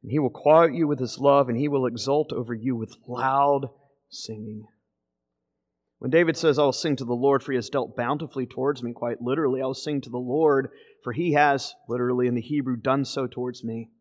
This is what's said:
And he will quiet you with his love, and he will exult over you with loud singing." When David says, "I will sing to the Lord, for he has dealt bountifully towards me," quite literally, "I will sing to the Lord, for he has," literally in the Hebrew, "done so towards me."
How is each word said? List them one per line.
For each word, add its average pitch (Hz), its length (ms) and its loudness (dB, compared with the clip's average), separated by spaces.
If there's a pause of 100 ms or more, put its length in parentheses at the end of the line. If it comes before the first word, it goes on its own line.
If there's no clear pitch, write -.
And 113 100 -10
he 147 80 0
will 131 100 0
quiet 160 440 6
you 170 120 2
with 143 140 0
his 123 180 -6
love, 139 300 4
and 117 100 -2
he 143 80 0
will 139 200 0
exult 135 460 -2
over 117 220 -4
you 117 220 -4
with 110 200 -8 (120)
loud 135 640 2 (380)
singing." 107 600 -12 (1300)
When 127 120 -4
David 160 260 4
says, 143 220 2
"I 147 60 4
will 139 80 4
sing 151 240 0
to 127 80 -8
the 123 100 -2
Lord, 135 280 2
for - 80 -10
he 131 60 0
has 117 140 -2
dealt 127 260 -4
bountifully 131 500 -4
towards 131 360 -4
me," 120 100 -6
quite 120 300 -6
literally, 131 380 0
"I 135 60 -4
will 131 80 -4
sing 143 280 -4
to 120 80 -16
the 123 80 -6
Lord, 135 520 2 (320)
for 123 100 -6
he 160 200 0
has," 143 420 2 (140)
literally 123 400 0
in 120 60 0
the 120 60 -2
Hebrew, 127 360 -4
"done 131 280 0
so 127 220 -4
towards 123 380 -8
me." 113 260 -8 (100)